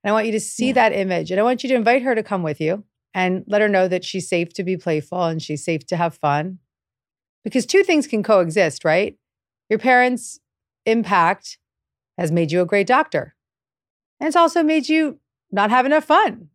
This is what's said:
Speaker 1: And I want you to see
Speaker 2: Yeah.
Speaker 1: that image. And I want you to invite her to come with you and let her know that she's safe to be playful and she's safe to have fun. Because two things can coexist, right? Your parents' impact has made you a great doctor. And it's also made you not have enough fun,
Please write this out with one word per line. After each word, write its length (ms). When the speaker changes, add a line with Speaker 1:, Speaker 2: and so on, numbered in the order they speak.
Speaker 1:
And 100
I 20
want 140
you 40
to 80
see 280
Speaker 2:
Yeah. 60
Speaker 1:
that 200
image. 360
And 120
I 20
want 180
you 80
to 60
invite 280
her 120
to 80
come 180
with 200
you 240
and 340
let 140
her 60
know 220
that 160
she's 240
safe 240
to 100
be 140
playful 480
and 160
she's 240
safe 220
to 100
have 180
fun. 440
Because 220
two 180
things 220
can 160
coexist, 640
right? 320
Your 120
parents' 600
impact 720
has 160
made 200
you 100
a 60
great 180
doctor. 500
And 80
it's 80
also 260
made 280
you 300
not 200
have 160
enough 180
fun, 500